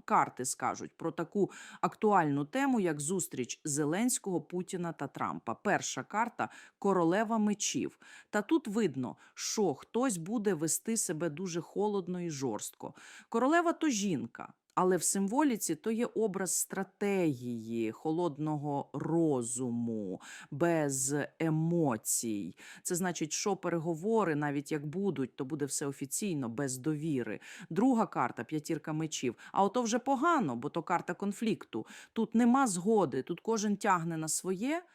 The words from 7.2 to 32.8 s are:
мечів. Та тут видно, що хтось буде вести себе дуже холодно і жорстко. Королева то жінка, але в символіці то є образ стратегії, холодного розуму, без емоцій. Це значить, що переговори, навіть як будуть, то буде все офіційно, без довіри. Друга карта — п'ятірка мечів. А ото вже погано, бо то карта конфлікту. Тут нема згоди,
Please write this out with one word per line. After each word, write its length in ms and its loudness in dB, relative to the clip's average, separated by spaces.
мечів. 640 0
Та 120 0
тут 260 0
видно, 480 0
що 400 0
хтось 440 -2
буде 360 0
вести 440 -2
себе 320 -2
дуже 320 -4
холодно 600 -2
і 80 -4
жорстко. 640 -6
Королева 440 4
то 160 0
жінка, 640 -2
але 220 6
в 60 -4
символіці 720 2
то 160 -2
є 140 0
образ 520 -2
стратегії, 1300 0
холодного 1000 -2
розуму, 1300 0
без 640 2
емоцій. 1160 0
Це 120 -4
значить, 360 -2
що 240 0
переговори, 800 0
навіть 360 -2
як 140 -2
будуть, 500 -2
то 100 -4
буде 200 -4
все 220 -4
офіційно, 640 -4
без 280 -4
довіри. 640 -2
Друга 360 4
карта — 380 -2
п'ятірка 500 -4
мечів. 420 -2
А 120 4
ото 180 2
вже 180 0
погано, 560 2
бо 140 -4
то 140 -4
карта 300 -2
конфлікту. 720 -4
Тут 220 0
нема 320 6
згоди, 540 2